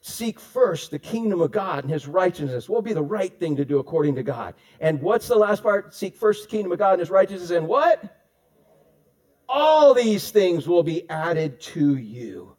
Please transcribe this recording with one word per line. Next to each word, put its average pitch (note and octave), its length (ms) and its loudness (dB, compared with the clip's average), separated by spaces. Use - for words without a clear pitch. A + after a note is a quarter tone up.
Seek - 380 -8
first A#3 540 -2
the D3 80 -10
kingdom A3 400 -4
of D#3 100 0
God F#3 320 -4
and C3+ 100 -6
his D3+ 140 -6
righteousness. D3 640 -2
What G#3+ 80 -2
would G#3+ 80 -2
be A3+ 80 -6
the D#3+ 100 -2
right F#3+ 340 -6
thing D#3 200 -4
to C#3 80 -2
do C#3 160 0
according D3 340 0
to C3+ 80 -6
God? A2+ 320 -8
And D#3+ 240 0
what's A3 240 0
the A#3+ 80 0
last G#3 300 2
part? G3+ 280 0
Seek F#3 220 -8
first G#3+ 300 0
the - 40 -20
kingdom G#3 220 -4
of F3 80 -2
God G3 140 4
and F3+ 80 2
his E3+ 100 -4
righteousness F#3+ 400 2
and E3 160 0
what? C#4 580 0
All D4 440 6
these A3+ 380 2
things F3+ 380 2
will E3+ 160 4
be E3 260 -6
added D#3+ 520 -4
to C#3+ 340 0
you. G#2+ 640 -14